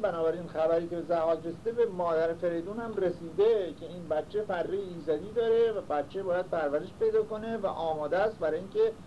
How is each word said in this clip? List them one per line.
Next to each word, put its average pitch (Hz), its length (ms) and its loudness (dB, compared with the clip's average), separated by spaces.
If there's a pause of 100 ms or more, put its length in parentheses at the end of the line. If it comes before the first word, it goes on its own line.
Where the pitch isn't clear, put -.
بنابراین 165 460 0
خبری 165 400 2
که 175 80 -6
به 170 60 -2
ضحاک 165 380 2
رسیده 170 320 -6
به 233 140 4
مادر 170 480 2
فریدون 170 460 -2
هم 226 160 -6
رسیده 185 840 2
که 170 80 -10
این 170 200 -10
بچه 160 340 -2
فره 185 360 -2
ایزدی 170 540 -4
داره 226 400 4
و 202 100 -4
بچه 147 420 -2
باید 180 220 0
پرورش 156 420 0 (120)
پیدا 220 240 4
کنه 220 340 -6
و 190 100 -2
آماده 156 500 -2
است 214 220 0
برای 160 200 0
اینکه، 208 320 2 (140)